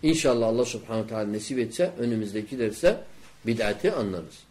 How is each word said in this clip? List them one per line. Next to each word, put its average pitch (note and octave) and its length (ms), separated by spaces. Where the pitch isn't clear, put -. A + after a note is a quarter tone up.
İnşallah C3 440
Allah A#2 180
Subhanahu A2+ 440
Teala G#2+ 240
nasip G#2+ 260
etse B2 400
önümüzdeki A2 600
derse A#2+ 420
bid'ati A2 460
anlarız. G2 460